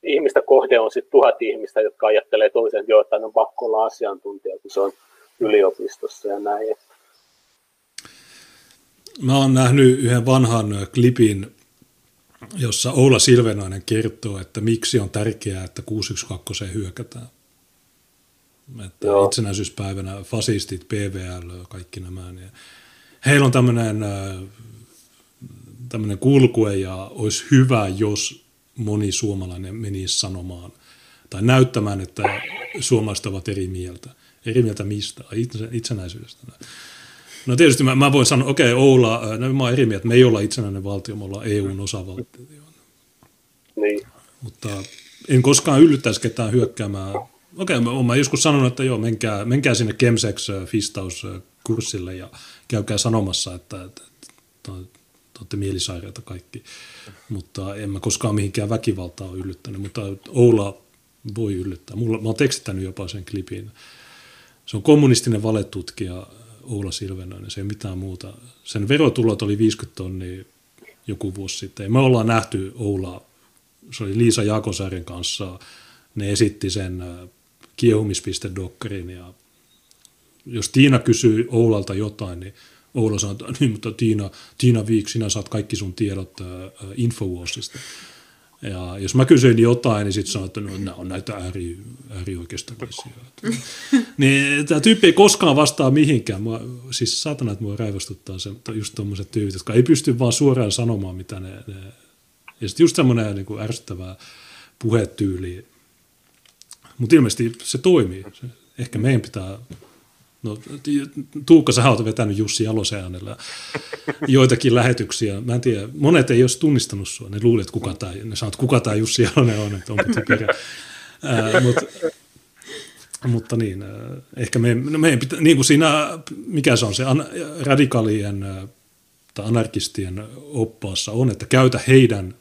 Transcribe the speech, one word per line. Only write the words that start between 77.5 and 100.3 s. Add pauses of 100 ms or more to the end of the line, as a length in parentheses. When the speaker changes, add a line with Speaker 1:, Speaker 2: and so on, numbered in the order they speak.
Speaker 2:
kiehumispistedokkarin,
ja (1120)
jos
Tiina
kysyy
Oulalta
jotain,
niin (400)
Oula
sanoo,
että
niin,
mutta
Tiina, (280)
Tiina
Viik,
sinä
saat
kaikki
sun
tiedot,
ö, (200)
ö, (260)
Infowarsista. (840)
Ja
jos
mä
kysyin
jotain,
niin
sit
sanoo,
että
no,
nää
on
näitä
ääri-, (320)
äärioikeistolaisia. (300)
<laughs> (640)
Niin
tää
tyyppi
ei
koskaan
vastaa
mihinkään.
Mua, (300)
siis
saatana,
että
mua
raivostuttaa
se, (240)
just
tommoset
tyypit,
jotka
ei
pysty
vaan